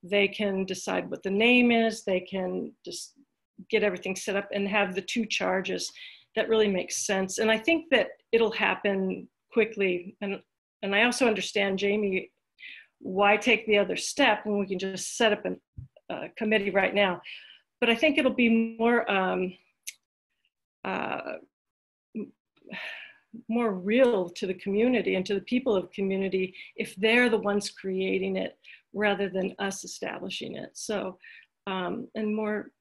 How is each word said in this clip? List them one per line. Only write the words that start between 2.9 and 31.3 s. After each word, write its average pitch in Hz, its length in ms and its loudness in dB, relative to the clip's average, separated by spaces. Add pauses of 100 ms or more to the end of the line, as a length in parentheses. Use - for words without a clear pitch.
get 214 120 2
everything 190 320 -2
set 196 220 -4
up 202 160 -4
and 202 160 -2
have 196 260 0
the 190 80 -4
two 220 240 -4
charges. 185 640 -2 (460)
That 220 120 0
really 220 200 4
makes - 360 -2
sense. 190 340 -2
And 220 120 2
I 220 80 4
think 320 320 0
that 226 200 4 (200)
it'll 226 220 4
happen 190 760 0 (240)
quickly. 190 680 0
And, 196 200 -6 (420)
and 196 120 -2
I 202 80 4
also 240 240 2
understand, 196 540 0
Jamie, 202 500 0 (680)
why 202 360 4
take 214 300 2
the 214 100 4
other 196 200 2
step 220 500 0
when 208 120 0
we 196 80 0
can 196 120 -4
just 190 400 -6
set 220 140 4
up 208 120 -4
a, - 680 -10
a - 140 -8 (100)
committee 214 320 0
right 190 240 2
now? 190 260 2 (600)
But 233 100 2
I 233 40 6
think 285 220 4
it'll 262 160 4
be 226 460 4
more, 233 320 2
um, 185 420 0 (1300)
uh, - 480 -6 (2250)
more 226 260 0
real 202 560 2
to 190 160 -8
the 185 80 -2
community 196 640 2
and 185 100 -2
to 208 80 -2
the 196 80 0
people 247 340 0
of 180 160 -2
community 190 600 -2 (220)
if - 200 -8
they're 233 320 4
the 226 80 2
ones 202 320 0
creating 190 680 -4
it 185 200 -6 (380)
rather 202 340 0
than 180 300 -2
us 196 260 -6
establishing - 720 -10
it. - 160 -12
So, 190 460 -6 (480)